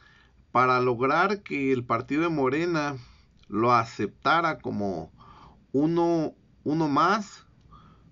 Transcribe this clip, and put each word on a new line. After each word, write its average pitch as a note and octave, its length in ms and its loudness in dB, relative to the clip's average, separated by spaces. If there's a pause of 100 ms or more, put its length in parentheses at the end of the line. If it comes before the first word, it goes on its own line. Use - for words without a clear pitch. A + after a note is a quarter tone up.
(520)
para B2+ 280 4
lograr C#3 640 0
que C#3 300 -2
el A#2+ 140 0
partido B2+ 380 -2
de F3 60 0
Morena D3 680 0 (500)
lo A#2 260 2
aceptara C#3 840 0
como G2+ 520 -6 (600)
uno, E3 640 0 (280)
uno D#3 240 0
más, F3 600 0 (640)